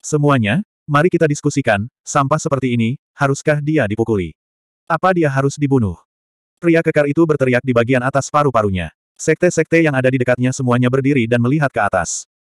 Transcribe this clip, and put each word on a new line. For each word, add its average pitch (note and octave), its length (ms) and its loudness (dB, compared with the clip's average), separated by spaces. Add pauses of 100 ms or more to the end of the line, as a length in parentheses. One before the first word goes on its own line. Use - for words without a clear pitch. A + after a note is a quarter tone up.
"Semuanya, C#3+ 560 0 (240)
mari D3+ 240 0
kita E3 160 2
diskusikan, C3 640 -2 (160)
sampah C#3+ 320 0
seperti C3 400 -2
ini, A#2 240 -2 (160)
haruskah C#3+ 400 0
dia D3 320 0
dipukuli? G#2 480 -2 (480)
Apa F3+ 320 0
dia D3+ 160 0
harus C3+ 240 -2
dibunuh?" C3 400 0 (640)
Pria E3 240 2
kekar D3+ 240 0
itu D#3+ 160 2
berteriak C3 400 0
di C3 80 -2
bagian A#2+ 320 2
atas C3+ 240 -2
paru-parunya. G#2+ 640 0 (240)
Sekte-sekte E3 640 0
yang D3+ 160 0
ada B2+ 160 2
di C3 80 -2
dekatnya B2 320 0
semuanya B2 400 0
berdiri C3+ 320 2
dan A#2+ 160 0
melihat C#3 320 0
ke A2+ 80 -2
atas. F#2+ 480 -4 (120)